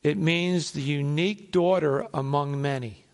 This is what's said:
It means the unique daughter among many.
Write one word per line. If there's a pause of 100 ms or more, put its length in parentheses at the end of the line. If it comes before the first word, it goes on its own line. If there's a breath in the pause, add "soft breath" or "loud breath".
It
means
the
unique
daughter
among
many.